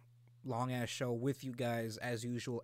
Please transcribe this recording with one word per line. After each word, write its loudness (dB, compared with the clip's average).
long 2
ass 2
show 0
with 2
you -4
guys 0
as -2
usual -2